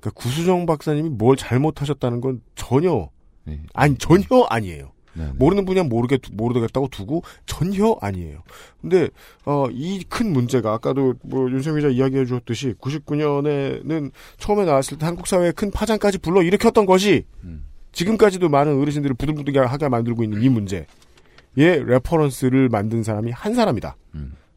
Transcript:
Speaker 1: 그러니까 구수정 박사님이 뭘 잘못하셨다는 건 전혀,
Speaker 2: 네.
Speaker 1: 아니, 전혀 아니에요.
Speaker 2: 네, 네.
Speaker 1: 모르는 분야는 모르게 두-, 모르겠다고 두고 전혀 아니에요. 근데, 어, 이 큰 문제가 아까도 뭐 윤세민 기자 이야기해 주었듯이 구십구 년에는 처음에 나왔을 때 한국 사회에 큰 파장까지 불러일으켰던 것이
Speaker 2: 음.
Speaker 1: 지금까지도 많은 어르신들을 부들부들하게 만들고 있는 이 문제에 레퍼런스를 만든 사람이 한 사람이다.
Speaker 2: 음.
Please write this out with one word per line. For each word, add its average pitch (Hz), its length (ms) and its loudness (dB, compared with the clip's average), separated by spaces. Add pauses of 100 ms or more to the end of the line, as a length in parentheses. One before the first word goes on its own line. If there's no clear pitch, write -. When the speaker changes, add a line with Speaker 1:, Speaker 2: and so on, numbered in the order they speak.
Speaker 1:
그러니까 107 100 -6 (100)
구수정 170 440 0
박사님이 156 440 -2
뭘 123 280 2
잘못하셨다는 135 840 -2
건 127 200 -6 (140)
전혀, 139 540 0 (340)
Speaker 2:
네. 76 200 -12 (120)
Speaker 1:
아니, 139 240 2
전혀 208 500 4
아니에요. 85 440 -6 (220)
Speaker 2:
네, 80 100 -8
네. 71 100 -6
Speaker 1:
모르는 180 300 4
분야는 185 240 0
모르게 123 300 0
두-, - 140 -8
모르겠다고 120 540 -2
두고 127 380 -8 (220)
전혀 202 540 0
아니에요. 85 440 -8 (360)
근데, 165 280 2 (360)
어, 139 280 -2
이 175 360 -8
큰 220 240 -2
문제가 120 400 0
아까도 131 420 -2 (100)
뭐 131 260 -4
윤세민 147 300 -2
기자 147 80 0
이야기해 131 380 0
주었듯이 123 520 -4
구십구 147 380 -6
년에는 143 960 -2 (240)
처음에 208 280 0
나왔을 143 340 0
때 156 80 -4
한국 175 200 -6
사회에 175 240 2
큰 190 220 -4
파장까지 208 460 0
불러일으켰던 196 680 4
것이 185 380 4 (180)
Speaker 2:
음. 80 220 -14 (260)
Speaker 1:
지금까지도 190 580 2
많은 143 320 4
어르신들을 143 360 -2
부들부들하게 143 720 0
만들고 117 340 0
있는 107 200 -2
이 131 60 6
문제에 98 380 0 (680)
레퍼런스를 135 1120 2
만든 110 340 0
사람이 110 300 -4
한 208 220 -4
사람이다. 127 420 0 (180)
Speaker 2:
음. 69 200 -12 (220)